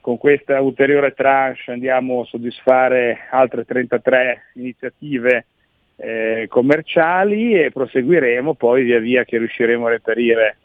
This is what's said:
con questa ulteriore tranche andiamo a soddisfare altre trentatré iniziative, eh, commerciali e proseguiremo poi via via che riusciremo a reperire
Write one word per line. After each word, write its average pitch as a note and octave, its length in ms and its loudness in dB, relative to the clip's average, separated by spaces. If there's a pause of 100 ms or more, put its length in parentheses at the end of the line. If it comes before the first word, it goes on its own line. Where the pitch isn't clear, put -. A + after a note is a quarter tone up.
con A#2+ 180 -4
questa C#3+ 420 0
ulteriore C#3 540 0
tranche C3+ 560 0
andiamo B2+ 520 -2
a - 40 -6
soddisfare B2 1040 0
altre B2 340 0
trentatré B2 920 -2
iniziative, B2 920 -4 (500)
eh, A2+ 520 -4
commerciali F3 1040 0
e D3+ 160 2
proseguiremo C3 840 0
poi B2 280 2
via A#2+ 160 2
via A#2+ 240 0
che A#2 160 -4
riusciremo A#2 480 0
a A#2 40 0
reperire A2+ 760 0